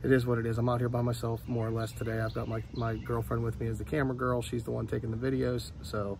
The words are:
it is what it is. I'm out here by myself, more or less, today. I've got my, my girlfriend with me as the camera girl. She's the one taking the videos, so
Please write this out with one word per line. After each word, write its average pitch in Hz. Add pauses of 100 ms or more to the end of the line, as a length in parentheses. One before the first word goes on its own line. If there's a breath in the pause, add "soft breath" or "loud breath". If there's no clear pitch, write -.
it 131
is 127
what 123
it 117
is. 113
I'm 117
out 120
here 123
by 120
myself, 117
more 117
or 113
less, 113
today. 113
I've 110
got 117
my, 110 (100)
my 117
girlfriend 117
with 113
me 117
as 113
the -
camera 135
girl. 123
She's 120
the 117
one 117
taking 113
the 110
videos, 123 (100)
so 101